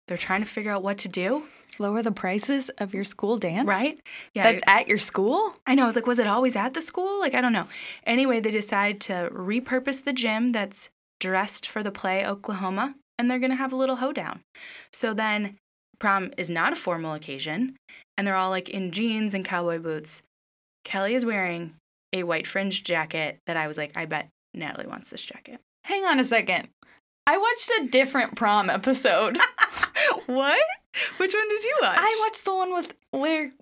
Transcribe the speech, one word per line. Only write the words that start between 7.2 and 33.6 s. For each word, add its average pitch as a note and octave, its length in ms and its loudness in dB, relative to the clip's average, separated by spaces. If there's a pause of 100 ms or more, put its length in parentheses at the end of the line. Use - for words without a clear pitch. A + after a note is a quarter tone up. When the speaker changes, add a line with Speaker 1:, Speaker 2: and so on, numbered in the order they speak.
Speaker 1:
Like, C#4+ 140 2
I B3+ 60 2
don't A#3+ 140 4
know. F3 140 0 (360)
Anyway, B3 360 2
they A3 100 0
decide G#3 520 0
to F3+ 300 -2
repurpose B3+ 720 -2
the C#4+ 80 -2
gym A#3 380 0
that's G3+ 400 -4 (300)
dressed F#3+ 460 0
for G#3+ 160 -6
the G3+ 80 -4
play G3 360 -2
Oklahoma, G3+ 680 -4 (220)
and A#3+ 120 2
they're B3+ 80 0
gonna C4 180 0
have C4 160 -4
a C4 40 -4
little C4 200 2
hoedown. A#3+ 460 -4 (500)
So A3 220 -2
then G#3 420 -2 (420)
prom G3 380 0
is F3 140 -4
not F3 240 2
a - 20 -4
formal E3 380 -4
occasion, D#3 640 -4 (420)
and G3 80 0
they're F#3+ 100 0
all, F#3 140 2
like, F#3 180 -2
in F#3+ 240 -4
jeans G#3+ 400 0
and F#3+ 120 -2
cowboy E3+ 340 -2
boots. D#3+ 440 -6 (600)
Kelly G3+ 300 -2
is B3 100 2
wearing F3 500 -2 (380)
a F#3 120 -2
white E3 220 -2
fringed G3 380 -2
jacket D#3+ 600 -2
that E3+ 100 -2
I D#3 100 0
was D3+ 120 -6
like, D3+ 180 -8
"I E3 80 -4
bet D#3 240 -4 (240)
Natalie - 340 -8
wants - 240 -10
this - 140 -8
jacket." - 360 -16 (240)
Speaker 2:
Hang G4 200 -2
on D4+ 160 4
a B3+ 40 4
second. A3 440 0 (580)
I D#4 120 6
watched A#4 320 0 (100)
a C4+ 60 -2
different C4 500 2
prom G#3 320 4
episode. G#3+ 760 2
<laughs> B4 40 6 (800)
Speaker 1:
What? C4+ 320 2 (600)
Which F#4+ 160 0
one G#4+ 140 0
did G#4+ 140 -2
you C5 200 0
watch? A3 180 4
Speaker 2:
I A4 260 2
watched G#4+ 180 -4
the F#4+ 100 0
one F#4 200 -2
with, F4 200 -6 (160)
where D4+ 520 -2